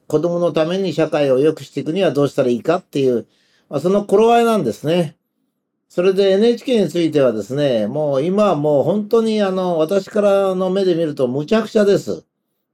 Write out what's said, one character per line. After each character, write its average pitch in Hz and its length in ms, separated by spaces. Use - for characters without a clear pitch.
子 151 140
供 175 180
の 170 140
た 156 120
め 175 140
に 190 140
社 160 160
会 147 220
を 127 80
良 151 160
く 143 100
し - 60
て 147 100
い 127 40
く 151 80
に 190 100
は 160 100
ど 143 100
う 143 60
し - 60
た 143 80
ら 127 60
い 120 80
い 107 60
か 165 140
っ 185 60
て - 180
い 131 100
う、 117 160
ま 151 100
あ、 - 20
そ 175 80
の 202 160
頃 220 280
合 233 100
い - 20
な 226 140
ん 165 60
で 107 80
す - 140
ね。 165 300
そ - 140
れ 190 100
で、 196 200
エ 190 60
ヌ 220 80
エ 240 60
イ 233 40
チ - 80
ケ 247 140
ー 196 60
に 156 40
つ 170 120
い 160 100
て 147 100
は 127 120
で 107 100
す 120 120
ね、 127 320
も 143 300
う 135 60
今 196 220
は 180 120
も 147 240
う 120 40
本 208 240
当 226 140
に、 214 200
あ 190 80
の、 180 280
私 190 300
か 208 120
ら 196 340
の 185 160
目 196 140
で 180 100
見 165 80
る 151 120
と 135 120
む 139 200
ち 214 100
ゃ 220 60
く 208 60
ち 220 100
ゃ 208 60
で 196 140
す。 101 260